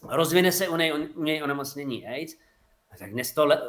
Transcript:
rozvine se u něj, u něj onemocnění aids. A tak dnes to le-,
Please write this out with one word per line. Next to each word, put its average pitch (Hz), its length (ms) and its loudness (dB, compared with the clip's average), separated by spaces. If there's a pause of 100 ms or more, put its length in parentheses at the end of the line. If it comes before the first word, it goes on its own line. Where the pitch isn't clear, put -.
rozvine 165 480 4
se 185 160 0
u 165 80 -2
něj, 160 400 0
u 165 80 -6
něj 151 200 0
onemocnění 139 640 -6
aids. 151 260 -8 (580)
A 104 60 -20
tak 98 140 -14
dnes 123 220 -6
to 151 120 4
le-, 147 240 6